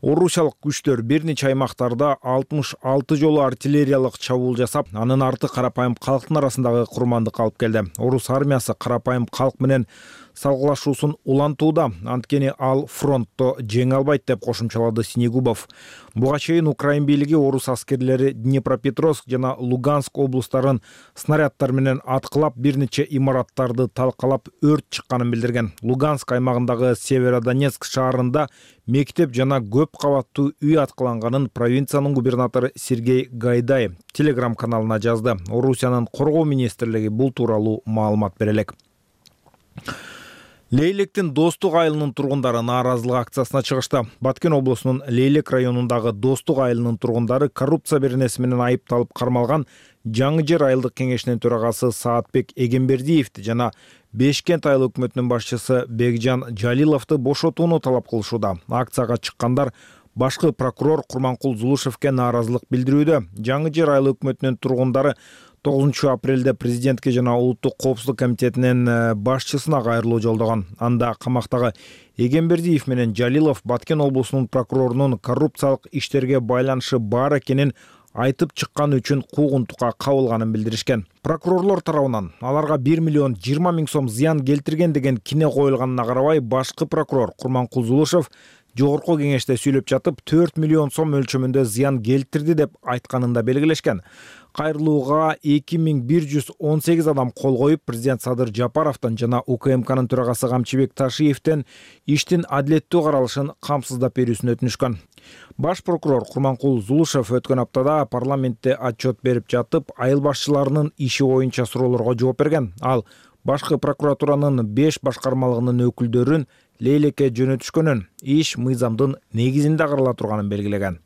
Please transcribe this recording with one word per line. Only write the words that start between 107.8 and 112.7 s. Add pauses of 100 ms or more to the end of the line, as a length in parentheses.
парламентте
отчет
берип
жатып,
айыл
башчыларынын
иши
боюнча
суроолорго
жооп
берген.